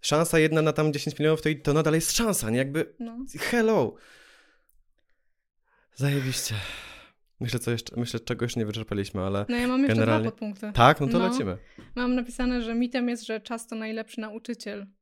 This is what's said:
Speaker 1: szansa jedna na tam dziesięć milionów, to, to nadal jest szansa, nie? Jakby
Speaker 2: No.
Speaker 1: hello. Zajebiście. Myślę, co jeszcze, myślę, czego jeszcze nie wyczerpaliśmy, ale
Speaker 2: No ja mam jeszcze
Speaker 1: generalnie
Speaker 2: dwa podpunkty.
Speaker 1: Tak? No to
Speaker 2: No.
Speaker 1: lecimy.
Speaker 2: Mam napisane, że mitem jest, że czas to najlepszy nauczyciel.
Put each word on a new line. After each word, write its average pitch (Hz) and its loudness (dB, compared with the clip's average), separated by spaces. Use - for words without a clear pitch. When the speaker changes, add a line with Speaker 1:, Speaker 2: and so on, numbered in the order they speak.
Speaker 1:
szansa 160 2
jedna 156 6
na 156 4
tam 156 2
dziesięć - -4
milionów, 156 4
to, 156 2
to 143 2
nadal 156 4
jest 160 2
szansa, 214 0
nie? 117 2
Jakby 139 -2
Speaker 2:
No. 233 -10
Speaker 1:
hello. 220 2
Zajebiście. 131 -2
Myślę, 120 -2
co 120 -2
jeszcze, 117 -4
myślę, 120 -4
czego 117 -4
jeszcze 120 -4
nie 110 0
wyczerpaliśmy, 104 -4
ale 98 0
Speaker 2:
No 240 -2
ja 247 0
mam 254 0
jeszcze 277 4
Speaker 1:
generalnie 220 4
Speaker 2:
dwa 220 -2
podpunkty. 208 -10
Speaker 1:
Tak? 117 8
No 139 0
to 120 2
Speaker 2:
No. 117 2
Speaker 1:
lecimy. 110 -2
Speaker 2:
Mam 247 0
napisane, 247 -2
że 226 -4
mitem 240 0
jest, 233 -6
że 220 -6
czas 226 -10
to - -12
najlepszy 220 -8
nauczyciel. 214 -10